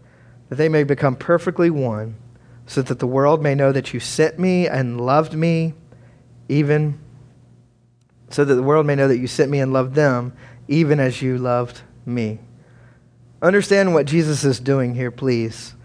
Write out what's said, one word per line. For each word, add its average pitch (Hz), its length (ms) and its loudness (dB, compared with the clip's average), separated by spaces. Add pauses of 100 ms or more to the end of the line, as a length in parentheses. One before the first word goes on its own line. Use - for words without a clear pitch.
(480)
that 127 80 -8
they 160 120 2
may 156 140 2
become 139 320 0
perfectly 170 560 0
one, 113 460 -4 (500)
so - 160 -2
that 131 160 -4
the 135 80 -2
world 143 360 2
may 143 120 0
know 139 160 2
that 135 220 -4
you 120 80 -6
sent 156 380 -2
me 180 280 2
and 123 340 -4
loved 151 340 0
me, 165 400 0 (760)
even, 147 500 0 (1300)
so 143 160 0
that 143 80 4
the 131 80 2
world 147 240 2
may 143 80 0
know 139 140 2
that 123 100 2
you 127 80 -4
sent 139 240 0
me 143 100 0
and 131 140 -2
loved 131 200 0
them, 127 380 0 (360)
even 151 300 2
as 131 220 -2
you 131 160 -2
loved 123 460 -4 (240)
me." 113 340 -4 (1000)
Understand 196 500 2
what 147 140 2
Jesus 156 360 0
is 135 160 0
doing 127 360 -2
here, 123 160 -4
please. 117 640 -4 (100)